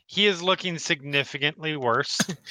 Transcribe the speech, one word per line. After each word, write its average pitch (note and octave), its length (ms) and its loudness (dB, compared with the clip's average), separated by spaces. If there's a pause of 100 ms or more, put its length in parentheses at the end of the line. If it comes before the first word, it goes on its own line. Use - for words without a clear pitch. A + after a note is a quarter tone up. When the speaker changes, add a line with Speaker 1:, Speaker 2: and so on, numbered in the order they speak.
Speaker 1:
he G#3 200 2
is F3 160 2
looking F3+ 360 0
significantly D3 1000 -2
worse. B2+ 460 0
Speaker 2:
<laughs> - 60 -6 (220)